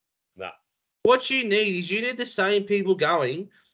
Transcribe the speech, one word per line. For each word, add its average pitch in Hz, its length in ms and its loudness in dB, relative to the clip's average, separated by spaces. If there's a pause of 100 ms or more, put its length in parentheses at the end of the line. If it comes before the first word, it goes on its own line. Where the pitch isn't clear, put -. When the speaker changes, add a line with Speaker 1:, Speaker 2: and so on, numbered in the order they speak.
(340)
Speaker 1:
Nah. 92 180 -12 (500)
Speaker 2:
What 254 260 4
you 262 160 0
need 208 320 0
is 175 140 -6
you 208 100 -2
need 247 160 -4
the 240 80 -4
same 202 380 0
people 202 320 2
going 160 560 0 (240)